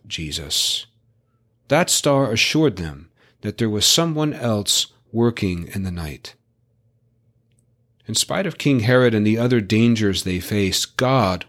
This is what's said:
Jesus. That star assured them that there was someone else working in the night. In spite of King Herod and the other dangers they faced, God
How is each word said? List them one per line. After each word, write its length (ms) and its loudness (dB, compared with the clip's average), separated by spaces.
Jesus. 800 -6
That 200 2
star 440 2
assured 440 2
them 340 -10
that 160 -6
there 120 0
was 160 0
someone 460 0
else 560 -2
working 560 0
in 160 -6
the 80 -6
night. 420 -12
In 80 -8
spite 320 -2
of 120 -8
King 220 2
Herod 340 4
and 100 2
the 140 2
other 220 2
dangers 640 2
they 160 -2
faced, 560 -2
God 520 0